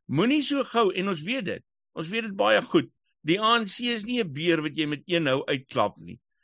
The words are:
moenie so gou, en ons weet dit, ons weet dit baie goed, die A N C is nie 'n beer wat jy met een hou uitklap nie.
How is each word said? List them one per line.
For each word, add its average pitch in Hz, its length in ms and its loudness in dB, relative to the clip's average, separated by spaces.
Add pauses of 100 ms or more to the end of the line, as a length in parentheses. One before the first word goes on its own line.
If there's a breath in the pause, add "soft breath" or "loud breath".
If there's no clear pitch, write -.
moenie 247 380 2
so 277 200 -2
gou, 226 300 2
en 185 140 -2
ons 165 140 -4
weet 220 240 -4
dit, - 180 -6 (300)
ons 165 160 -8
weet 226 140 -4
dit 202 120 -10
baie 208 260 4
goed, 156 280 2 (340)
die 170 160 2
A 226 200 4
N 220 60 -4
C 185 140 -8
is 233 260 -4
nie 240 180 0
'n 151 100 -10
beer 160 280 2
wat 151 160 -4
jy 156 100 0
met 147 180 -6
een 170 220 2
hou 135 180 2
uitklap 131 520 -2
nie. - 220 -16 (240)